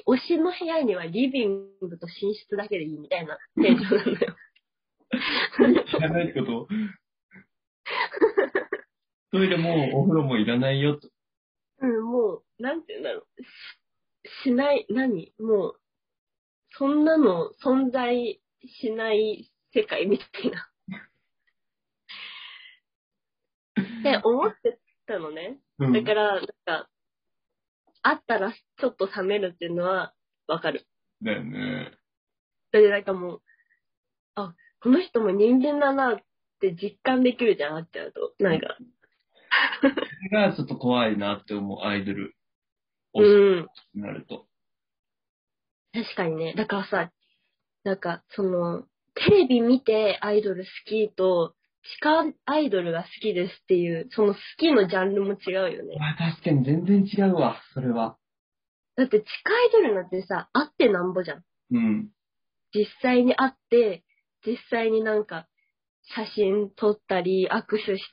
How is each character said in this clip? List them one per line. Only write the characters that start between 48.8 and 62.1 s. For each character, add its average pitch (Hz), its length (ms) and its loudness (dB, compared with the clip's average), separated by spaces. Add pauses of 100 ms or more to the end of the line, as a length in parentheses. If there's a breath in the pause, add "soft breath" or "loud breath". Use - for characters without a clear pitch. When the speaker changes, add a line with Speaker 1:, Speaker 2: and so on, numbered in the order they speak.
Speaker 1:
テ - 160 2
レ 381 180 8
ビ 247 120 4
見 247 220 4
て 214 380 2
ア 208 120 -4
イ 214 100 2
ド 196 120 -2
ル 180 100 -10
好 - 60 -18 (160)
き 214 240 -2
と、 180 440 0 (280)
地 - 180 -18
下 311 240 2 (200)
ア 285 140 -2
イ 285 120 0
ド 190 120 0
ル 170 100 -4
が 165 100 -4
好 - 60 -14 (120)
き 214 120 -2
で 175 160 -2
す - 40 -16 (100)
っ - 40 -20
て 190 80 2
い 175 180 2
う、 165 180 -6
そ 220 120 0
の 202 120 4
好 - 60 -18 (180)
き 320 140 2
の 208 140 6
ジ 190 100 -2
ャ 185 80 0
ン 196 100 -2
ル 202 80 0
も 196 100 -2
違 196 180 -8
う - 20 -2 (220)
よ - 100 -12
ね。 - 140 -12
Speaker 2:
ま 151 120 -4
あ、 156 40 -4 (180)
確 - 100 -14
か 175 80 0
に 135 140 4
全 160 200 0
然 196 220 4
違 196 240 2
う 180 40 2
わ、 139 260 0 (120)
そ 131 80 -10
れ 127 80 -4
は。 113 300 -4 (800)
Speaker 1:
だ 262 80 2
っ 254 40 -2
て 214 120 2
地 214 40 -10
下 - 300 -4
ア 480 100 2
イ 466 80 6
ド 453 60 6 (100)
ル 208 60 0
な 185 80 -2
ん 180 80 -12
て 185 120 -4
さ、 185 300 -8
会 294 140 0
っ - 100 -20
て 262 120 6
な 180 140 2
ん 180 120 -2
ぼ 180 80 -2
じ 165 80 -8
ゃ 147 60 -10
ん。 - 80 -20 (280)
Speaker 2:
う 120 60 4
ん。 107 320 0 (640)